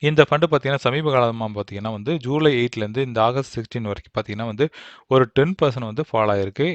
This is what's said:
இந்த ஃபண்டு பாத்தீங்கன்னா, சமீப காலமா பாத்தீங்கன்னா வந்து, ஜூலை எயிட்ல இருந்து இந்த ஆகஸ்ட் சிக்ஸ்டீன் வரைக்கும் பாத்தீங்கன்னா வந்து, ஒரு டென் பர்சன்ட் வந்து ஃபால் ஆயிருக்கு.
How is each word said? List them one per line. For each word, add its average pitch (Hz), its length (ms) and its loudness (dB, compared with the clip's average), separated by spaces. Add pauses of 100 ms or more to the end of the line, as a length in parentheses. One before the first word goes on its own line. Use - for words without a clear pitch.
இந்த 151 180 6
ஃபண்டு 151 260 4
பாத்தீங்கன்னா, 139 280 0
சமீப 143 360 -2
காலமா 117 360 0
பாத்தீங்கன்னா 104 440 -8
வந்து, 110 260 -4
ஜூலை 147 360 2
எயிட்ல 120 280 -2
இருந்து 110 200 -4
இந்த 113 220 0
ஆகஸ்ட் 127 280 0
சிக்ஸ்டீன் 113 380 -6
வரைக்கும் - 240 -10
பாத்தீங்கன்னா 107 320 -6
வந்து, 117 200 -2 (420)
ஒரு 131 260 4
டென் 165 220 2
பர்சன்ட் 123 340 0
வந்து 117 140 -6
ஃபால் 107 280 0
ஆயிருக்கு. 101 440 0